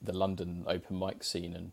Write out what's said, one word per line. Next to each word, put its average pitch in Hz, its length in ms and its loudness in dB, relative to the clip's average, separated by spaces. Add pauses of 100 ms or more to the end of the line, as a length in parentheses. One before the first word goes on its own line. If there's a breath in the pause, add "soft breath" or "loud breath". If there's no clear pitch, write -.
the 92 120 -2
London 90 540 2
open 92 320 2
mic 95 240 -2
scene, 87 320 -2
and, 90 180 -6